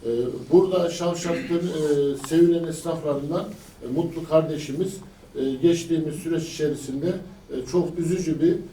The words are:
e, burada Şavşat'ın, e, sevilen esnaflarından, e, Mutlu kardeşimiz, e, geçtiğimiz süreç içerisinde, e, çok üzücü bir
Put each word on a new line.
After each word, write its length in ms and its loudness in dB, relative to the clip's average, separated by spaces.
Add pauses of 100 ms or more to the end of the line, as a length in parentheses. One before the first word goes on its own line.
e, 40 0 (420)
burada 380 6
Şavşat'ın, 680 -2
e, 680 0
sevilen 360 6
esnaflarından, 800 -4 (400)
e, 100 -8
Mutlu 340 -2
kardeşimiz, 680 0 (400)
e, 140 -2 (120)
geçtiğimiz 520 2
süreç 280 -4
içerisinde, 640 -4
e, 680 -6
çok 260 0
üzücü 440 -2
bir 140 4 (160)